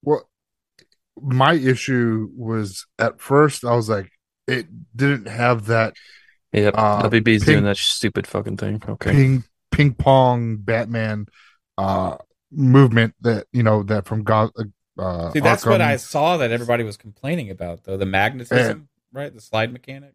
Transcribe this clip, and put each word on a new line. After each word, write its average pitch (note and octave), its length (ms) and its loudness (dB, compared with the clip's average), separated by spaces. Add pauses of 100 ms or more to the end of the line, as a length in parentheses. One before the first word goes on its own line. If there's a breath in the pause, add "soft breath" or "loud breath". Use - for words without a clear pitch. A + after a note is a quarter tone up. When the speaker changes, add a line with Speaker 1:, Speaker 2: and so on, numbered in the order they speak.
Speaker 1:
Well, D3 260 -2 (920)
my C3+ 320 2
issue A#2+ 800 0
was A2 520 -6 (100)
at A2+ 240 -2
first C#3+ 440 2
I A#2+ 100 2
was A2+ 140 -2
like, G2 200 -4 (380)
it B2 180 -4 (300)
didn't B2+ 320 0
have A#2 400 0
that A2+ 260 0 (600 soft breath)
Speaker 2:
Yep. G#2 240 4
Speaker 1:
uh, G#2 260 2
Speaker 2:
W A2 180 2
B A2+ 140 4
is G2 80 0
Speaker 1:
ping-, - 120 4
Speaker 2:
doing G2+ 100 2
that G2+ 120 0
stupid - 480 -4
fucking G2+ 320 -6
thing. G#2 300 -6
Okay. - 240 -6
Speaker 1:
ping, C3+ 320 4 (260)
ping D3 240 2
pong B2 640 2
Batman, A2 720 -4 (500 soft breath)
uh, F#2+ 400 -4 (340)
movement B2+ 680 4
that, A2+ 300 -2
you B2 120 0
know, G#2+ 200 2
that G2+ 220 -2
from G#2+ 180 -6
Go-, A2 260 2 (480)
uh, F2 360 -6
Speaker 3:
See, D3+ 60 0
that's - 280 2
what F#3+ 140 4
Speaker 1:
Arkham. E3 40 2
Speaker 3:
I C#3+ 120 0
saw D#3+ 400 -2
that B2 140 -2
everybody A#2+ 320 -2
was G#2 140 -10
complaining B2+ 540 -8
about, F2 320 -12
though, F#2+ 140 -8
the F#2+ 100 -2
magnetism, A#2+ 800 0 (260)
Speaker 1:
Yeah. C3+ 80 -14
Speaker 3:
right? C#3+ 120 -14
The A2 80 -20
slide A2+ 300 -4
mechanic. C3+ 440 -20